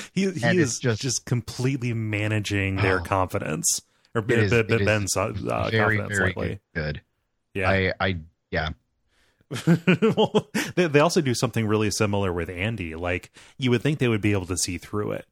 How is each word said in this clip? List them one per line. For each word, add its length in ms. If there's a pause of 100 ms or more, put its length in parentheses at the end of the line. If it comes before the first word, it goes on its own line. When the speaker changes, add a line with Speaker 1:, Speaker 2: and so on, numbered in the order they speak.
(120)
Speaker 1:
He, 180
he 140
Speaker 2:
And 140
Speaker 1:
is 120
Speaker 2:
it's 100
just 220
Speaker 1:
just 240
completely 680
managing 840
their 240
Speaker 2:
Oh. 40
Speaker 1:
confidence. 760 (340)
Or 140
Speaker 2:
It 100
is, 120
Speaker 1:
Ben, 160
Ben, 100
Speaker 2:
it 60
is 40
Speaker 1:
Ben's, 300
uh, 160 (380)
Speaker 2:
very, 280
Speaker 1:
confidence 200
Speaker 2:
very 100
Speaker 1:
lately. 320 (140)
Speaker 2:
good. 260 (540)
Speaker 1:
Yeah. 160
Speaker 2:
I, 300
I, 160 (340)
yeah. 200 (800)
Speaker 1:
<laughs> 60 (600)
Well, 320 (260)
they, 140
they 120
also 200
do 140
something 320
really 240
similar 420
with 180
Andy. 440
Like, 360 (280)
you 120
would 120
think 160
they 100
would 120
be 120
able 140
to 100
see 220
through 340
it, 200